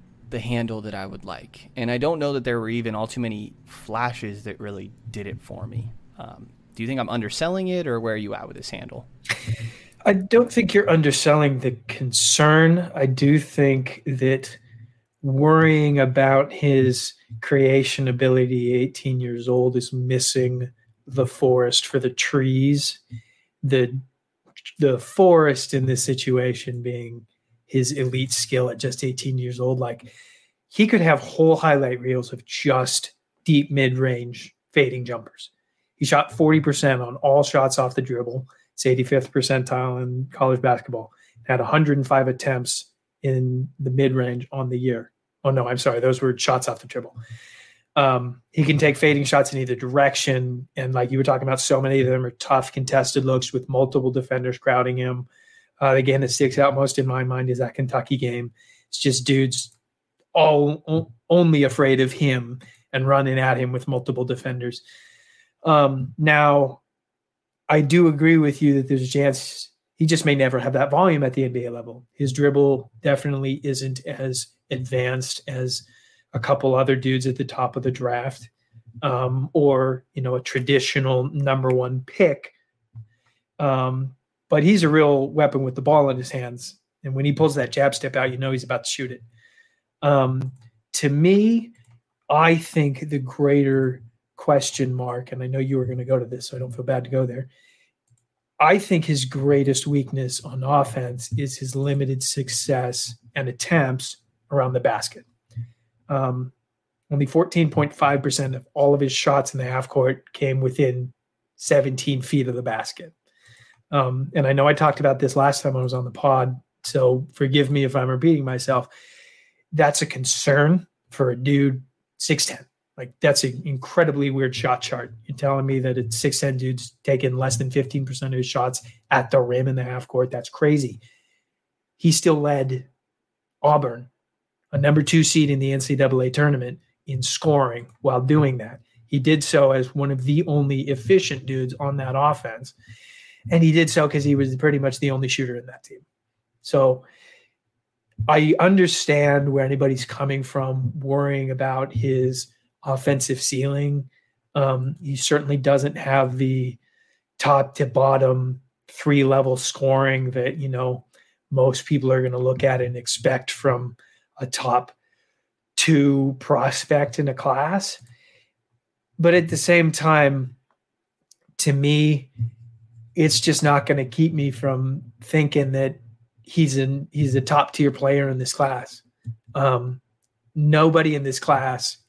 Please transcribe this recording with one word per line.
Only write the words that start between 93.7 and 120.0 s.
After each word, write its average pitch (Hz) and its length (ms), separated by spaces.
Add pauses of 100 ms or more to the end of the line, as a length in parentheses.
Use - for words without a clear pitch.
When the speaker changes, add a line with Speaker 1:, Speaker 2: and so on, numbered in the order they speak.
Speaker 2:
question 139 560
mark, 123 380
and 127 100
I 127 60
know 135 120
you 135 180
were 127 80
gonna 123 200
go 131 140
to 120 60
this, 123 220
so 127 100
I - 20
don't 123 160
feel 123 80
bad 123 220
to 120 40
go 131 160
there. 123 220 (1120)
I 165 180
think 180 280
his 135 200
greatest 139 640
weakness 135 560
on 127 200
offense 131 760
is 135 200
his 131 180
limited 135 460
success 127 960 (200)
and 135 120
attempts 131 720 (340)
around 131 220
the 123 60
basket. 120 460 (840)
Um, 127 440 (600)
only 143 140
fourteen 165 440
point 147 240
five 139 280
percent 135 340
of - 180
all 143 200
of 139 60
his 135 120
shots 139 420
in 139 40
the 131 80
half 127 240
court 131 440
came 135 280
within 127 500 (440)
seventeen 139 640
feet 131 260
of 123 80
the 123 60
basket. 123 520 (840)
Um, 131 400
and 147 100
I 135 60
know 139 160
I 147 60
talked 147 260
about 135 200
this 135 180
last 139 260
time 131 140
I 127 40
was 127 120
on 127 100
the 120 80
pod, 127 480 (240)
so 127 480
forgive 139 400
me 139 140
if 131 100
I'm 127 140
repeating 139 340
myself. 127 460 (800)
That's 147 300